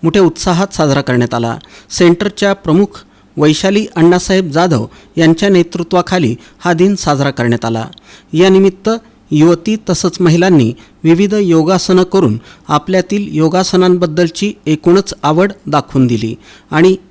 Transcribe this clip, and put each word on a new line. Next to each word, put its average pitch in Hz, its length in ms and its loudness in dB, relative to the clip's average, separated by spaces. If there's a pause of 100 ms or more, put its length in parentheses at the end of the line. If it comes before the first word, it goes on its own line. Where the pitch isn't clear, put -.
मोठ्या 165 200 2
उत्साहात 180 520 -2
साजरा 143 260 0
करण्यात 123 340 -2
आला. 117 240 -4 (320)
सेंटरच्या 190 640 0
प्रमुख 196 520 -2 (320)
वैशाली 190 500 0 (100)
अण्णासाहेब 175 540 2
जाधव 151 360 0 (300)
यांच्या 165 320 2
नेतृत्वाखाली 175 880 0 (220)
हा 175 140 -2
दिन 185 220 2
साजरा 139 360 -2
करण्यात 120 340 -2
आला. 113 220 -6 (460)
यानिमित्त 190 580 2 (400)
युवती 165 460 2 (140)
तसंच 170 300 -4
महिलांनी 170 520 2 (320)
विविध 180 360 2
योगासनं 180 600 2
करून 175 360 0 (300)
आपल्यातील 185 640 -2
योगासनांबद्दलची 180 1200 0 (140)
एकूणच 175 560 0
आवड 170 300 0 (140)
दाखवून 135 400 0
दिली 113 280 -4 (360)
आणि 180 260 2 (140)